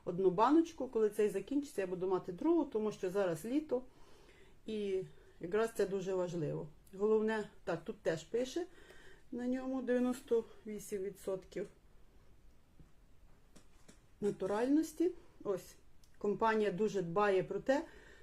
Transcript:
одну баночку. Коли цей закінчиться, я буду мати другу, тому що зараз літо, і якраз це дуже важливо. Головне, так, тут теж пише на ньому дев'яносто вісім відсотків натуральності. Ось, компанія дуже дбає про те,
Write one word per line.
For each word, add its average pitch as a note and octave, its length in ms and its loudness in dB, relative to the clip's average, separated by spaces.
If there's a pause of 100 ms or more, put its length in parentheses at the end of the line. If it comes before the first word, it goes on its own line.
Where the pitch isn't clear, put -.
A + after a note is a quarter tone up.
одну F3+ 240 4
баночку. C4 580 4
Коли A3 220 2
цей G#3 200 2
закінчиться, G3+ 520 -2
я F#3 60 0
буду F3+ 200 -2
мати F#3 240 0
другу, D4+ 340 2
тому G#3+ 260 0
що G3 180 -4
зараз F3+ 360 0
літо, B3+ 360 -2 (840)
і G3+ 380 -2 (360)
якраз G#3 360 0
це G3+ 100 2
дуже F#3+ 280 -2
важливо. D#3+ 540 -2 (300)
Головне, G#3+ 520 2 (140)
так, E3+ 220 -4
тут A3 160 -8
теж E3 220 0
пише B3+ 420 -2 (640)
на B3 160 -4
ньому C4 340 -2
дев'яносто B3 640 0 (240)
вісім G#3 340 -6
відсотків F#3+ 640 -6 (2500)
натуральності. A#3+ 920 2 (320)
Ось, F#3 320 -6 (420)
компанія G#3 540 2
дуже G3 300 0
дбає F#3 420 2
про G3 160 -6
те, C#4+ 260 2 (380)